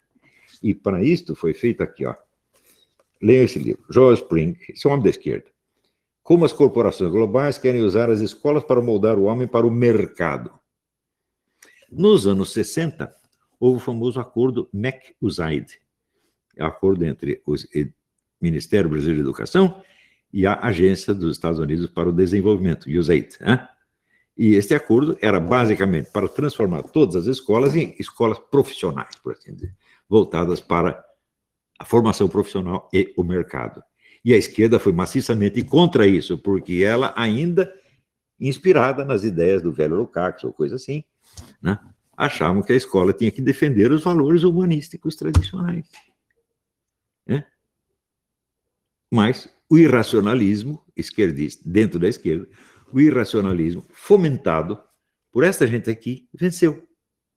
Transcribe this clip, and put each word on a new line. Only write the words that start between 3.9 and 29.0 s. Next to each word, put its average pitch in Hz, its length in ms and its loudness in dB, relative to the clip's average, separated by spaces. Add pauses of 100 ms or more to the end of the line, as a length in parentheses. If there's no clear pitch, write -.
Spring, 82 420 -2 (120)
esse - 180 -4
é 139 40 2
um - 20 0
homem 135 120 0
da 85 60 4
esquerda. - 360 -6 (760)
Como 170 220 4
as - 80 0
corporações 101 580 0
globais 113 460 0
querem 123 260 -2
usar 110 280 0
as 107 100 0
escolas 147 440 -2
para 120 180 2
moldar 110 360 0
o 98 60 2
homem 117 220 -2
para 117 200 0
o 117 40 2
mercado. 101 800 -2 (1400)
Nos 185 360 4
anos 98 260 0
sessenta, - 600 -6 (440)
houve 123 180 2
o 117 40 -8
famoso 120 400 -6
acordo 117 520 -2
mac 110 280 -6 (200)
usaid, 80 600 -6 (800)
acordo 85 460 -2
entre 71 420 -6
o 73 80 -2 (840)
Ministério 85 500 -2
Brasileiro 76 320 -2
de 67 60 -4
Educação 170 540 0 (500)
e 95 140 0
a 101 140 0
Agência 95 540 0
dos 82 220 -4
Estados 82 240 -4
Unidos 80 260 -4
para 87 220 -4
o 85 40 0
Desenvolvimento, 92 800 0
usaid, 80 500 0
né? 120 280 0 (680)
E 107 180 4
este 101 200 2
acordo 147 480 2
era 98 180 2
basicamente 98 720 0
para 98 180 -4
transformar 104 540 -4
todas 107 340 0
as 87 100 -4
escolas 127 480 0
em 160 240 -4
escolas 113 400 -4
profissionais, - 800 -4